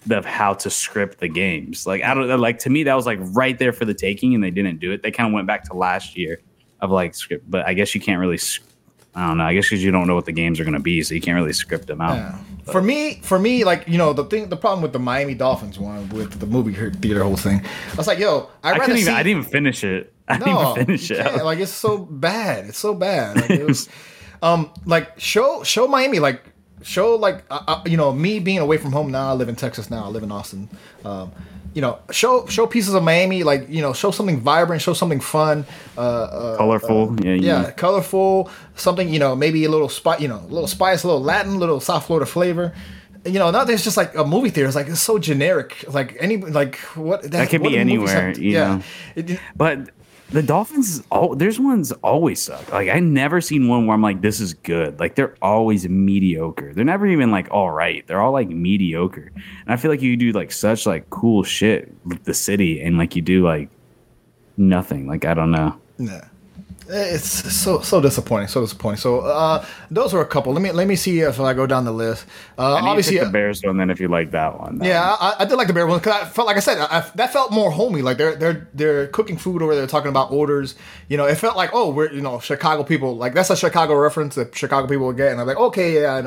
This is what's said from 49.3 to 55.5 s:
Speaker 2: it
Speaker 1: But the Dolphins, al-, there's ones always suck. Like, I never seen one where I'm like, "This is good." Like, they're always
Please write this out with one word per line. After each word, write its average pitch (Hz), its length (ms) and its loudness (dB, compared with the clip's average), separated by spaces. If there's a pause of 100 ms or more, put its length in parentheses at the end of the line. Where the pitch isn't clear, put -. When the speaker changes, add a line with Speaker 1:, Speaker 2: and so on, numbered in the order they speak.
Speaker 2:
it 185 100 -4 (160)
Speaker 1:
But 143 340 0 (400)
the 156 140 2
Dolphins, 202 640 0
al-, 165 240 2
there's 202 240 0
ones 247 320 2 (140)
always 135 360 2
suck. - 320 -10
Like, 98 160 0
I 143 120 2
never 151 400 2
seen 143 260 2
one 120 220 4
where 110 80 4
I'm 107 40 4
like, 101 220 2
"This 104 180 0
is 90 140 -4
good." 80 460 -4
Like, 82 160 -2
they're - 260 0
always 104 460 2